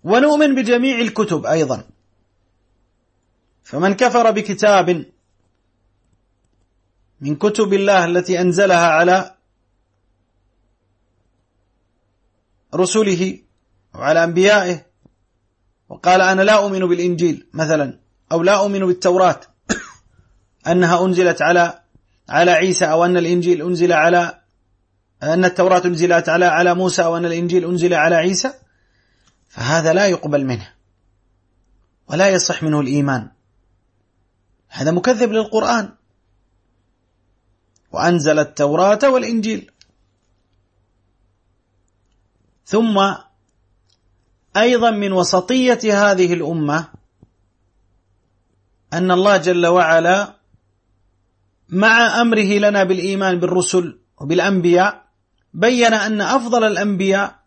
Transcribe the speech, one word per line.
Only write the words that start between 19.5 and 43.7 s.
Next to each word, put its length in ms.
<coughs> 1040
أنها 320
أنزلت 380
على، 400
على 220
عيسى، 340
أو 200
أن 120
الإنجيل 460
أنزل 300
على، 480
أن 220
التوراة 400
أنزلت 440
على، 160
على 300
موسى، 300
أو 120
أن 80
الإنجيل 400
أنزل 300
على 200
عيسى، 380
فهذا 440
لا 140
يقبل 380
منه 280
ولا 200
يصح 340
منه 180
الإيمان، 480
هذا 220
مكذب 420
للقرآن. 640
وأنزل 460
التوراة 720
والإنجيل. 600
ثم 500